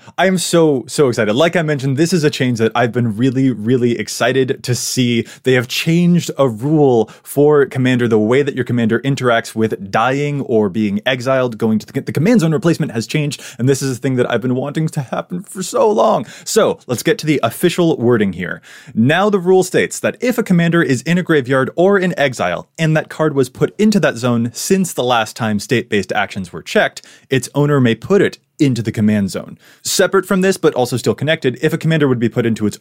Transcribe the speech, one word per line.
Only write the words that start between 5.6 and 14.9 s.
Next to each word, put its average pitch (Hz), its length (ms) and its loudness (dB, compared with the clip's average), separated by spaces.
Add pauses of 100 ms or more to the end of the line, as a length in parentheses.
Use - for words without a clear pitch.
changed 175 680 0
a 139 100 4
rule 127 580 2 (160)
for 147 440 2
Commander, 127 420 0
the 110 100 4
way 117 240 2
that 139 120 -4
your 127 100 -4
commander 113 360 0
interacts 127 540 -2
with 110 360 -4
dying 139 520 -2
or 107 280 0
being 104 340 -2
exiled, 127 540 0
going 110 220 0
to - 60 -16
the, - 140 -8
the - 120 -8
command 202 280 2
zone 160 120 2
replacement 156 400 0
has 113 140 -6
changed, 147 360 -4 (160)
and 131 100 0
this 139 140 2
is 135 160 -4
a - 20 -20
thing 135 160 -2
that 123 140 0
I've 120 100 0
been 127 140 -2
wanting 143 340 -4
to 151 140 -6